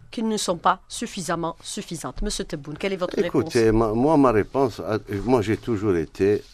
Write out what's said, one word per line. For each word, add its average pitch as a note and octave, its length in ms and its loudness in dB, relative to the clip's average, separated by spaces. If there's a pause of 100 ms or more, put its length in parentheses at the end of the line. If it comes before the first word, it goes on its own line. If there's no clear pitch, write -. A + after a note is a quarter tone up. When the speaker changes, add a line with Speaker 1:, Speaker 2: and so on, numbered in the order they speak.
(100)
Speaker 1:
qu'ils A3 160 -4
ne A3 100 0
sont F#3+ 200 -2
pas F#3 320 0
suffisamment E3+ 720 -6
suffisantes. - 600 -10
Monsieur G3+ 220 -4
Tebboune, D3 340 -10
quelle G3 160 -4
est - 20 -6
votre F3+ 200 -4
Speaker 2:
Écoutez, D3+ 500 2
Speaker 1:
réponse ? A2 120 4
Speaker 2:
ma-, A2+ 160 2
moi, C#3+ 220 4
ma C3+ 160 6
réponse, C3 480 0
a-, G2 180 -2 (260)
moi, B2 160 4
j'ai G#2 160 0
toujours G#2 400 0
été F#2+ 460 0 (120)